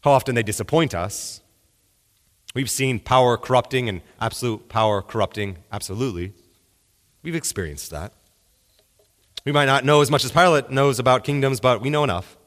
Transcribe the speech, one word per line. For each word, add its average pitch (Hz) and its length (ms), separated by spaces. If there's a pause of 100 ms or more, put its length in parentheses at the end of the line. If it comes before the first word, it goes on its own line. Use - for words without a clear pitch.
how 147 80
often 135 240
they 117 80
disappoint 110 520
us. - 460 (1120)
We've 127 140
seen 131 300
power 127 400
corrupting 127 500
and 92 140 (180)
absolute 113 480
power 107 320
corrupting, 98 580 (140)
absolutely. 101 640 (880)
We've 165 120
experienced 85 580
that. 80 200 (1300)
We 147 60
might 143 140
not 135 200
know 147 160
as 131 80
much 139 140
as 117 80
Pilate 156 380
knows 135 280
about 127 260
kingdoms, 135 360
but 123 200
we 123 80
know 147 160
enough. 92 320 (100)